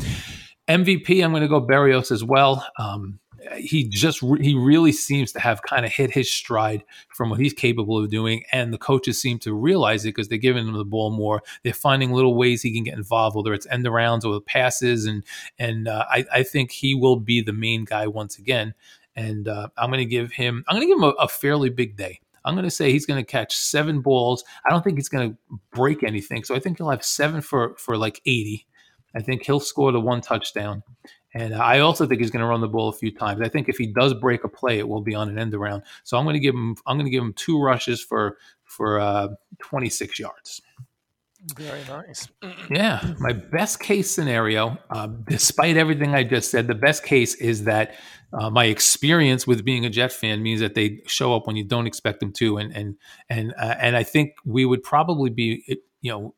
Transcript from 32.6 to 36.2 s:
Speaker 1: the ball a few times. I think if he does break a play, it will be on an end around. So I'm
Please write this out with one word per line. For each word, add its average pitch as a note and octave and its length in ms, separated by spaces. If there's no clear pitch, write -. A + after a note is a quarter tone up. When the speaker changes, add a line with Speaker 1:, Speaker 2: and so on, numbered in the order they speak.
Speaker 1:
the A2+ 80
ball A2 200
a G#2+ 40
few A2 220
times. G#2+ 280
I A2+ 60
think C3+ 200
if - 80
he A#2+ 100
does B2 280
break A#2+ 300
a G#2+ 40
play, A#2 300
it G#2+ 100
will G#2+ 140
be G#2+ 120
on G#2 140
an G2+ 100
end A2 160
around. G2+ 280
So - 140
I'm C3 80